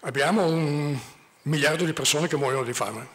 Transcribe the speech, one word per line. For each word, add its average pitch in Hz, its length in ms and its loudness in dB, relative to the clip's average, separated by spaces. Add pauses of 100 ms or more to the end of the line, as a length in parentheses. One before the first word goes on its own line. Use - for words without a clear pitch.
Abbiamo 151 440 2
un 147 520 0 (460)
miliardo 151 420 2
di 160 80 -2
persone 147 360 0
che 151 80 0
muoiono 135 260 0
di 120 100 -4
fame. 110 320 -6 (100)